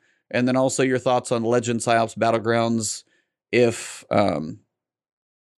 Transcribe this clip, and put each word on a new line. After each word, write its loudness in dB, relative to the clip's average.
and 0
then 0
also 0
your 2
thoughts 0
on -2
Legend 0
PsyOps 0
Battlegrounds, 0
if, 0
um, -2